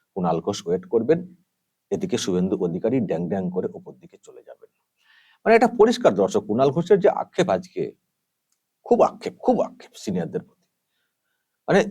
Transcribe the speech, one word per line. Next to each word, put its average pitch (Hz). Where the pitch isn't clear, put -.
কুণাল 82
ঘোষ -
ওয়েট 90
করবেন, 127
এদিকে 95
শুভেন্দু 92
অধিকারী 92
ড্যাং 85
ড্যাং 95
করে -
ওপর 92
দিকে -
চলে 65
যাবেন। -
মানে 220
এটা 233
পরিষ্কার 208
দর্শক, 95
কুণাল 131
ঘোষের 170
যে 190
আক্ষেপ -
আজকে, -
খুব 233
আক্ষেপ, -
খুব -
আক্ষেপ -
সিনিয়রদের 80
প্রতি। -
মানে 185